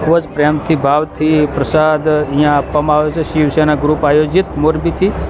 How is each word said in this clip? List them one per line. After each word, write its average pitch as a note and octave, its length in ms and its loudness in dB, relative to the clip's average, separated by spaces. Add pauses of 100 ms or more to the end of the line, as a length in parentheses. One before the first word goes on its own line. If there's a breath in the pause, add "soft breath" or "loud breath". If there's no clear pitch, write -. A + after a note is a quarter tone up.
ખૂબ E3 140 4
જ D#3 160 -4
પ્રેમથી, D3+ 420 0
ભાવથી D3+ 760 0
પ્રસાદ D#3 540 0
અહીંયા D3 440 0
આપવામાં C#3+ 440 0
આવે D3+ 140 0
છે D#3+ 120 -4
શિવસેના D3+ 520 0
ગ્રુપ D3 300 0
આયોજિત D3+ 400 2 (140)
મોરબીથી. D#3+ 540 0 (180)